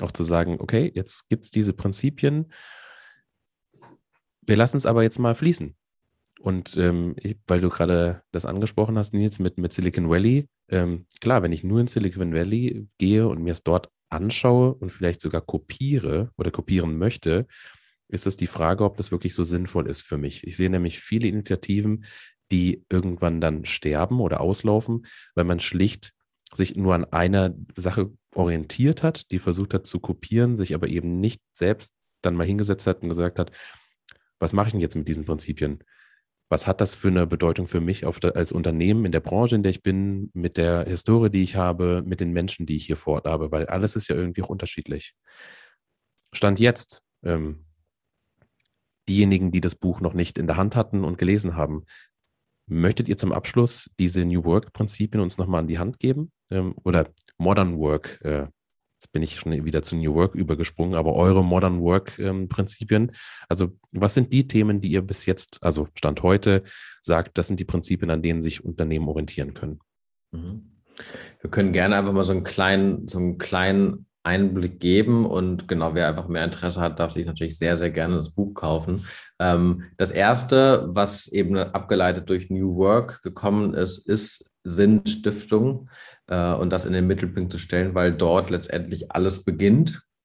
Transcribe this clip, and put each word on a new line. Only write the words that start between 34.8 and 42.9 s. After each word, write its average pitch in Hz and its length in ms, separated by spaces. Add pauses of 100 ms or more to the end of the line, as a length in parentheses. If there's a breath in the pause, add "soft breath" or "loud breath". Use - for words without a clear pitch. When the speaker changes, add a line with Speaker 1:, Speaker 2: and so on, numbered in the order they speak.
Speaker 1:
jetzt 82 160
mit 78 120
diesen 78 160
Prinzipien? 76 580 (680 soft breath)
Was 87 160
hat 95 160
das 98 120
für - 140
eine 90 180
Bedeutung 82 400
für 87 140
mich 87 240
auf 87 160
der, - 160
als 85 160
Unternehmen, 87 540
in 87 60
der 82 80
Branche, 117 340
in 107 80
der 98 80
ich 90 120
bin, 98 520
mit 87 240
der 85 260
Historie, 107 460
die 98 120
ich 92 140
habe, 90 480
mit 90 160
den 85 120
Menschen, 87 340
die 78 100
ich 76 80
hier 76 140